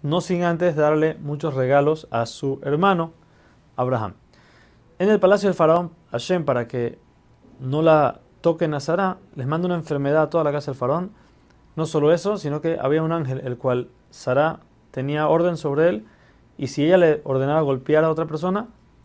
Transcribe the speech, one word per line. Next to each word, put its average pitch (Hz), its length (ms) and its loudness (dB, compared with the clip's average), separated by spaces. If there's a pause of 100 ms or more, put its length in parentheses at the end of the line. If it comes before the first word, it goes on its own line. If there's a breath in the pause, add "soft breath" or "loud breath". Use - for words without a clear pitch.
no 156 180 0
sin 175 240 -2
antes 170 320 0
darle 151 440 2
muchos 147 340 -6
regalos 139 560 2
a 117 160 -2
su 135 360 -6
hermano 165 500 0 (640 soft breath)
Abraham. 120 380 -2 (840 soft breath)
En 190 100 2
el 214 100 4
palacio 196 300 4
del 180 60 0
faraón, 165 380 2 (180)
Hashem, 165 340 -2
para 123 240 -2
que 120 300 -6 (600)
no 131 240 -4
la 156 380 4 (200)
toquen 165 340 0
a 139 60 -4
Sará, 180 380 -2 (160)
les 127 120 -8
manda 165 200 -2
una 180 100 -2
enfermedad 151 460 0
a 147 80 -2
toda 165 140 0
la 143 80 0
casa 147 180 -6
del 131 80 -10
faraón. 143 340 -4 (640 soft breath)
No 156 100 -2
solo 156 260 2
eso, 196 240 -2
sino 151 240 -6
que 165 200 -4
había 147 220 0
un 160 100 -2
ángel, 135 320 -4
el 123 120 -6
cual 123 320 -2 (220)
Sará 143 500 -2 (300)
tenía 147 380 -2
orden 165 280 2
sobre 156 320 0
él, 214 180 -4 (520 soft breath)
y 139 80 -6
si 139 180 -2
ella 180 140 6
le 156 260 4
ordenaba 139 380 0
golpear 143 420 2
a 160 60 2
otra 160 160 -2
persona, 185 420 -4 (360)